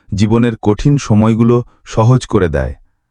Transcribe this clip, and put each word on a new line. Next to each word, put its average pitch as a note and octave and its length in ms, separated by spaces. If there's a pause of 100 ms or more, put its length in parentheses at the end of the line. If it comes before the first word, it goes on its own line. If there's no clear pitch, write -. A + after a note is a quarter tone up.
জীবনের A2+ 520
কঠিন G#2+ 360
সময়গুলো A2+ 600 (280)
সহজ A#2+ 400
করে F2+ 240
দেয়। C#2 240 (380)